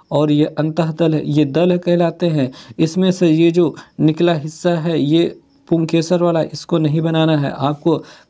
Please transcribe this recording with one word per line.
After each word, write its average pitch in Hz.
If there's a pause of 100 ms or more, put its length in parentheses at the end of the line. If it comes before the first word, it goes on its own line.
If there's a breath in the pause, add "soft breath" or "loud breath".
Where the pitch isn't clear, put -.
(100)
और 151
ये 151
अंतः 156
दल 160
है, 147
ये 147
दल 170
कहलाते 175
हैं। 147 (260 loud breath)
इसमें 180
से 185
ये 165
जो 175 (240 loud breath)
निकला 160
हिस्सा 156
है, 160
ये 160 (300)
पुंकेसर 165
वाला, 165
इसको -
नहीं 156
बनाना 160
है, 139
आपको 147 (280 loud breath)